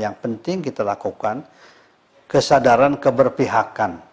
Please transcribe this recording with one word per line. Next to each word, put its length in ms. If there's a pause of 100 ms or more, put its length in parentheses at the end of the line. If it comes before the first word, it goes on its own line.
yang 160
penting 480
kita 180
lakukan, 640 (800)
kesadaran 720
keberpihakan, 1040 (120)